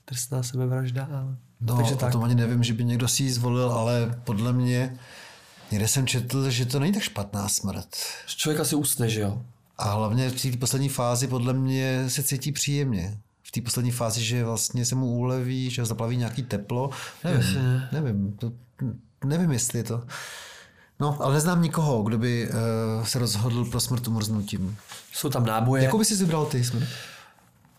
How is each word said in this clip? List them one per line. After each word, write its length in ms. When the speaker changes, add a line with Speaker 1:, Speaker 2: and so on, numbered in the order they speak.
Speaker 1:
drsná 360
sebevražda, 680
ale 240
Speaker 2:
No, 160
Speaker 1:
takže 160
Speaker 2:
o 40
Speaker 1:
tak. 140
Speaker 2:
tom 120
ani 120
nevím, 280
že 100
by 120
někdo 220
si 160
ji 80
zvolil, 400
ale 520
podle 300
mě, 440
někde 160
jsem 200
četl, 420
že 160
to 140
není 140
tak 100
špatná 460
smrt. 380
Speaker 1:
Člověk 320
asi 160
usne, 340
že 120
jo? 200
Speaker 2:
A 140
hlavně 380
v 120
té 60
poslední 320
fázi 380
podle 260
mě 560
se 140
cítí 280
příjemně. 680
V 80
té 100
poslední 300
fázi, 320
že 200
vlastně 420
se 100
mu 120
uleví, 600
že 120
ho 40
zaplaví 320
nějaký 260
teplo. 460
Nevím, 180
Speaker 1:
Jasně. 500
Speaker 2:
nevím, 460
to, 140
nevím, 260
jestli 280
je 40
to. 200
No, 240
ale 100
neznám 280
nikoho, 420
kdo 140
by, 320
eh, 560
se 140
rozhodl 460
pro 140
smrt 280
umrznutím. 720
Speaker 1:
Jsou 160
tam 160
náboje. 380
Speaker 2:
Jakou 140
by 80
si 100
vybral 300
ty 180
smrt? 240